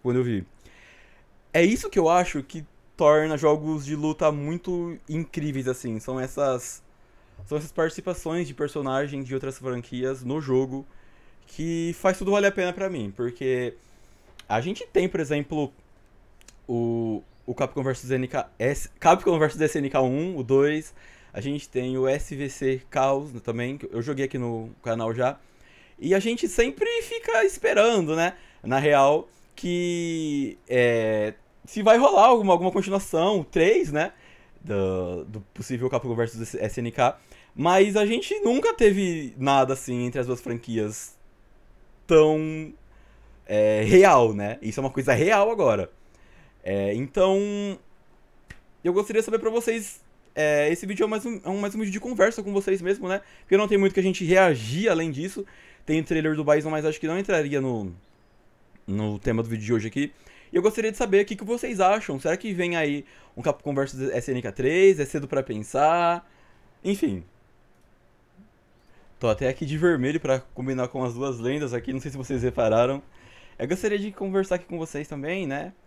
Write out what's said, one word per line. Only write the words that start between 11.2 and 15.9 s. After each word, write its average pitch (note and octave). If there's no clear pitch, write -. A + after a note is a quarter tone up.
que E3
faz F#3+
tudo F#3+
valer G3+
a G3
pena F3+
pra F#3+
mim, A#2
porque B2
a G#2+
gente G3
tem, F#3
por F3+
exemplo, D3